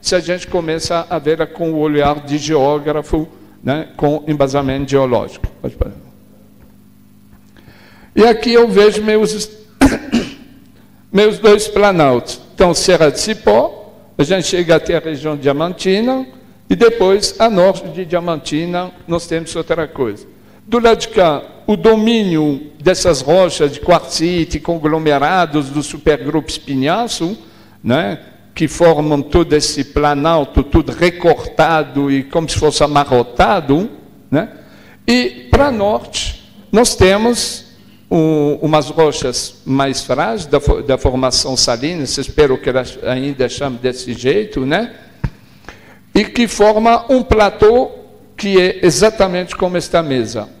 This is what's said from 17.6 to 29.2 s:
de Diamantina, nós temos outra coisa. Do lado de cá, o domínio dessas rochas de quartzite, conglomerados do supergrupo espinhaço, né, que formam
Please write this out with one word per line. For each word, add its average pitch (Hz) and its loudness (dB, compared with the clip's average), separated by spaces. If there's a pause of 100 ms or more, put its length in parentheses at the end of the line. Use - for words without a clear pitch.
de 170 -10
Diamantina, 175 -4 (160)
nós 170 -4
temos 165 -6
outra 165 -4
coisa. 110 -8 (400)
Do 240 -2
lado 226 4
de - -8
cá, 160 2 (240)
o 214 0
domínio 196 0
dessas 170 0
rochas 156 2
de - -12
quartzite, 165 0
conglomerados 156 0
do 147 -4
supergrupo 147 -2
espinhaço, 170 -4 (480)
né, 165 -2 (360)
que 156 -2
formam 151 2